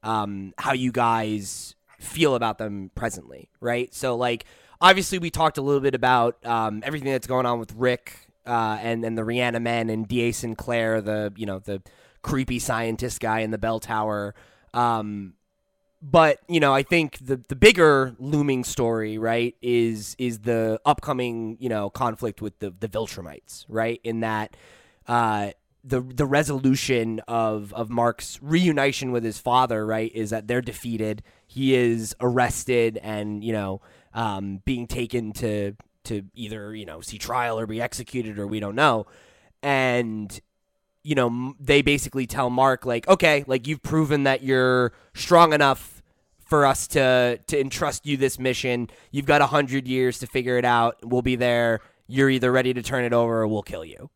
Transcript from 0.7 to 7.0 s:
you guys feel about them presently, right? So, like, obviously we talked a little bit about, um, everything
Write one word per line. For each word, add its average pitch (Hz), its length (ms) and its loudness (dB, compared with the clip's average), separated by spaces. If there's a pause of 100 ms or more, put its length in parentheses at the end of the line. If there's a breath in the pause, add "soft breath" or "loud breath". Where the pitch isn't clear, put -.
you 127 180 -2
guys 110 840 -2 (220)
feel 147 380 2
about 113 240 -2
them 101 340 -8
presently, 78 560 -10 (100)
right? 120 360 -4
So, 127 200 -2
like, 120 300 -2 (340 soft breath)
obviously 185 380 6
we 170 140 -4
talked 160 260 2
a 147 60 -4
little 139 180 2
bit 135 140 2
about, 120 500 4
um, 110 400 -2
everything 139 260 -4